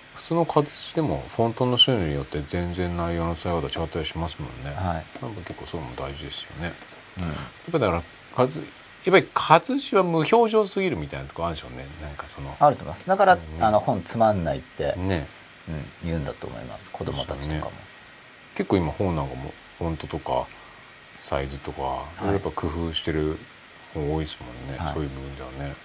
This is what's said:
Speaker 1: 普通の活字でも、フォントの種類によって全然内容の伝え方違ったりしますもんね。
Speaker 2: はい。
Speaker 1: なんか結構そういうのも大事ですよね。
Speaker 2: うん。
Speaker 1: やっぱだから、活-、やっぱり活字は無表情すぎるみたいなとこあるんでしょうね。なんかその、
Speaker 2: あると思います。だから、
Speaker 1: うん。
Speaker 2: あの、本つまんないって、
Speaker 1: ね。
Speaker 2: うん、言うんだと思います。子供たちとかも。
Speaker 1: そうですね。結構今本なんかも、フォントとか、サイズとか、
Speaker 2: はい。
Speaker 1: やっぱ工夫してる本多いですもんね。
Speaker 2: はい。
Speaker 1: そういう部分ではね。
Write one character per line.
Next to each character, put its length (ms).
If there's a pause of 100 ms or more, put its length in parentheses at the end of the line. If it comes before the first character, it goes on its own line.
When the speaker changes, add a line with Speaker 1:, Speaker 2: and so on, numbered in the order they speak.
(140)
Speaker 1:
普 140
通 60
の 120
活 240 (180)
字 60
で 80
も、 200 (140)
フ 60
ォ 60
ン 60
ト 120
の 100
種 220
類 120
に 40
よ 80
っ 20
て 160
全 320
然 240
内 200
容 100
の 80
伝 200
え 60
方 220
違 20
っ 40
た 100
り 80
し 100
ま 120
す 120
も 60
ん 180
ね。 100
Speaker 2:
は 180
い。 120 (180)
Speaker 1:
な 60
ん 60
か 100
結 160
構 60
そ 100
う 60
い 20
う 20
の 60
も 40
大 180
事 100
で 60
す 140
よ 60 (120)
ね。 100 (460)
Speaker 2:
う 20
ん。 40
Speaker 1:
や 60
っ 40 (380)
ぱ 60
だ 100
か 40
ら、 100 (320)
活-、 240 (460)
や 60
っ 20
ぱ 80
り 140
活 420
字 200
は 60
無 160
表 320
情 160
す 140
ぎ 80
る 80
み 120
た 100
い 20
な 60
と 80
こ 100
あ 40
る 40
ん 40
で 40
し 40
ょ 40
う 80
ね。 100 (140)
な 80
ん 40
か 160
そ 120
の、 180
Speaker 2:
あ 120
る 60
と 80
思 80
い 20
ま 80
す。 40
だ 120
か 80
ら、 80
Speaker 1:
う 260
ん。 20
Speaker 2:
あ 80
の、 100
本 220
つ 140
ま 160
ん 120
な 100
い 60
っ 20
て、 340
Speaker 1:
ね。 300 (400)
Speaker 2:
う 60
ん、 120 (200)
言 120
う 20
ん 60
だ 100
と 120
思 120
い 60
ま 140
す。 120
子 140
供 200
た 100
ち 20
と 0
か 0
も。 40
Speaker 1:
そ 60
う 20
で 0
す 100
ね。 140 (840)
結 140
構 80
今 160
本 240
な 60
ん 60
か 60
も、 180 (260)
フ 80
ォ 40
ン 60
ト 100
と 120
か、 280 (840)
サ 140
イ 60
ズ 100
と 140
か、 100
Speaker 2:
は 240 (180)
い。 40
Speaker 1:
や 80
っ 20
ぱ 120
工 160
夫 280
し 80
て 100
る 260 (540)
本 220
多 80
い 40
で 40
す 100
も 60 (260)
ん 60
ね。 0
Speaker 2:
は 120
い。 40
Speaker 1:
そ 60
う 20
い 40
う 40
部 100
分 160
で 60
は 100
ね。 220 (100)